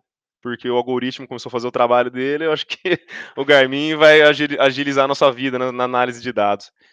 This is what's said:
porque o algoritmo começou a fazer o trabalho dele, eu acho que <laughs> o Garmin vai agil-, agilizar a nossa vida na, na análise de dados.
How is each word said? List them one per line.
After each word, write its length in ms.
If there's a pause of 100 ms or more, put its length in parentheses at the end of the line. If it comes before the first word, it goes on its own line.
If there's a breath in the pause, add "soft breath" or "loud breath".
(420)
porque 280
o 80
algoritmo 500
começou 220
a 20
fazer 160
o 40
trabalho 380
dele, 360
eu 80
acho 120
que 120
<laughs> 580
o 80
Garmin 520
vai 260
agil-, 400
agilizar 420
a 60
nossa 200
vida 300
na, 140
na 100
análise 380
de 100
dados. 400 (220)